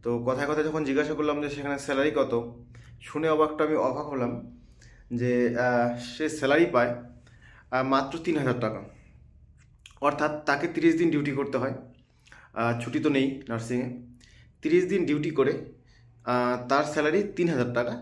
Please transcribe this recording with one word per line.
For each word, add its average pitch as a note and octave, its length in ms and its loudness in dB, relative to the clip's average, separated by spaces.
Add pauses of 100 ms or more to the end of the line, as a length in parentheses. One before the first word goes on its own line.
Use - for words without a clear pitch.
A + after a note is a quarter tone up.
তো A#2+ 80 -4 (160)
কথায় C3+ 240 0
কথায় D3+ 180 0
যখন D#3 160 -2
জিজ্ঞাসা C#3+ 300 0
করলাম D3+ 280 0
যে D3 80 -4
সেখানে C#3+ 280 -6
স্যালারি C#3+ 400 0
কত, B2+ 140 0 (760)
শুনে D#3 200 -2
অবাকটা D#3 360 2
আমি D3+ 120 2 (120)
অবাক D3 240 -4
হলাম B2 200 -2 (880)
যে, B2 100 0 (340)
আহ, B2 240 4 (240)
সে D#3 160 -6
স্যালারি D3 460 4
পায়, B2 200 4
আহ, - 1000 -8
মাত্র C3+ 260 0
তিন E3 220 -2
হাজার B2+ 240 0
টাকা। G#2 160 -4 (1200)
অর্থাৎ D3 320 2 (160)
তাকে C#3+ 200 2
তিরিশ E3 320 4
দিন E3+ 100 4
ডিউটি D3 220 0
করতে C3 260 -2
হয়, C3 160 -2 (840)
আহ, A#2 200 2
ছুটি B2 240 -4
তো D3+ 120 4
নেই C3+ 100 4 (220)
নার্সিংয়ে। B2 400 -4 (760)
তিরিশ F3 300 4
দিন F#3 160 2
ডিউটি D3+ 220 0
করে, C#3 220 2 (800)
আহ, B2 220 2 (140)
তার C#3 160 4
স্যালারি D#3 360 0 (160)
তিন F3 120 2
হাজার B2 240 0
টাকা A#2+ 300 -2